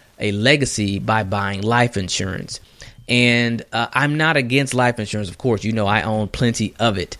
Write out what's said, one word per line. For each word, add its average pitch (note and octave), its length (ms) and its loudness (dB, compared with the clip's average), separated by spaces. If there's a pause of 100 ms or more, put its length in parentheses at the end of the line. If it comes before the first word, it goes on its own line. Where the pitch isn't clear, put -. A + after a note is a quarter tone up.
(200)
a G#2 140 -2
legacy G#2+ 640 0
by A2 240 0
buying G2 380 -2
life A#2+ 340 2
insurance. F#2+ 640 -4 (480)
And, A#2+ 640 2
uh, A2+ 220 -2
I'm D3 240 0
not D#3 180 2
against C3 380 0
life B2 260 2
insurance. G#2 300 -4
Of - 80 -14
course, A2 260 0
you G#2+ 80 -2
know, G#2+ 160 0
I G#2 140 4
own G#2+ 260 0
plenty A2+ 520 -2
of A2 180 2
it, - 220 -6